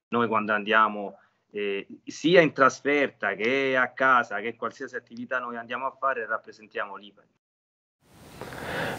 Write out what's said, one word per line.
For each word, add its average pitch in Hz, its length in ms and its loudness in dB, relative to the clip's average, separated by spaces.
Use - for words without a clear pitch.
Noi 117 180 0
quando 107 240 0
andiamo, 104 640 2
eh, 101 340 -4
sia - 380 4
in 147 100 2
trasferta 131 800 2
che 131 420 0
a 127 120 2
casa, 123 500 2
che 113 160 -6
qualsiasi 117 400 -10
attività 120 460 -8
noi 120 160 -8
andiamo 120 300 -6
a 131 120 -8
fare, 127 260 -2
rappresentiamo 107 680 -8
Lipari. 98 320 -20